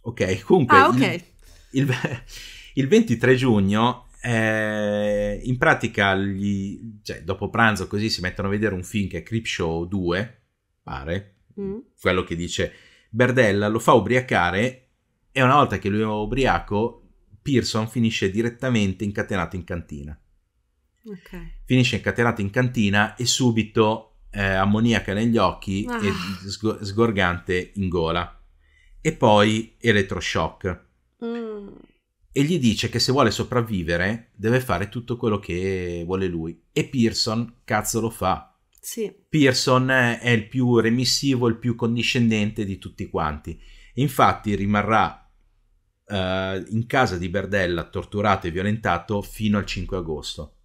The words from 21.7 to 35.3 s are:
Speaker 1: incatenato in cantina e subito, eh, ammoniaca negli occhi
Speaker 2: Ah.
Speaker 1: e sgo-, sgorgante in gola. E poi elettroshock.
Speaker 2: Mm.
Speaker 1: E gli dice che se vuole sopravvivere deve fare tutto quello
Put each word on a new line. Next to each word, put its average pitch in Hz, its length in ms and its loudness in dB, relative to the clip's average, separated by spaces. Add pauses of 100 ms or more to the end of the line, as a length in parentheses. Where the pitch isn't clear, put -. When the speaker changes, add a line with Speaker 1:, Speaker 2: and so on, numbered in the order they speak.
Speaker 1:
incatenato 113 420 -2
in 98 100 -2
cantina 107 680 0
e 120 100 -6
subito, 110 960 0 (100)
eh, 101 120 -6
ammoniaca 101 720 2
negli 113 240 2
occhi 95 520 0
Speaker 2:
Ah. 120 120 -4
Speaker 1:
e 101 100 0 (380)
sgo-, 107 320 -4
sgorgante 95 920 0
in 95 140 -2
gola. 85 520 -2 (600)
E 160 120 0
poi 110 680 4
elettroshock. 95 1040 0 (400)
Speaker 2:
Mm. 220 420 -8 (640)
Speaker 1:
E 139 120 2
gli 165 140 2
dice 117 300 2
che 120 120 -4
se 131 120 0
vuole 117 200 4
sopravvivere 104 1040 -2
deve 117 280 0
fare 101 260 -4
tutto 120 300 -8
quello 107 220 0